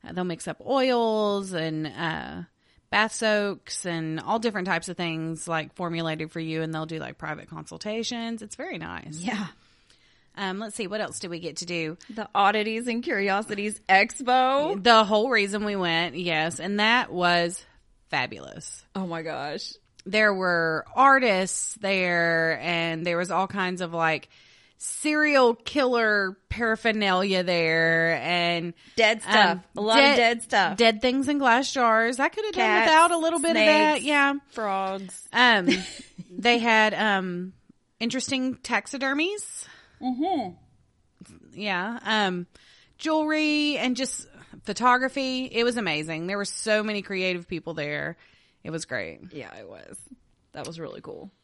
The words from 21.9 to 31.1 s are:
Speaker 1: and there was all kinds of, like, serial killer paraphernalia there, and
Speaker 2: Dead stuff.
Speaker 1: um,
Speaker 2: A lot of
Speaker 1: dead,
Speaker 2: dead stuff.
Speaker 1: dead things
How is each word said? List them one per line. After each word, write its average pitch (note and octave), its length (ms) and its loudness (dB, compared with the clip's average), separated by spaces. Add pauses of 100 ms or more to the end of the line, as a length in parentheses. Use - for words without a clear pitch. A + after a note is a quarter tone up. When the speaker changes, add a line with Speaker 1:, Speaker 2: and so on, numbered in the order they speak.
Speaker 1:
and E3 460 -2
there E3+ 100 0
was F3+ 140 -4
all F#3 160 0
kinds F#3 360 -4
of, E3+ 120 -6
like, D#3+ 340 0 (500)
serial D4 760 2
killer A3 800 0 (120)
paraphernalia G3+ 960 0
there, E3 760 2
and E3+ 540 -2 (220)
Speaker 2:
Dead A3 260 4
stuff. F#3+ 360 4
Speaker 1:
um, F3+ 60 -16 (120)
Speaker 2:
A G#3 40 -6
lot A3 200 4
of C#4 40 10
Speaker 1:
dead, C#4+ 120 6
Speaker 2:
dead A#3 260 4
stuff. F#3+ 340 2
Speaker 1:
dead A3+ 260 4
things C4 260 2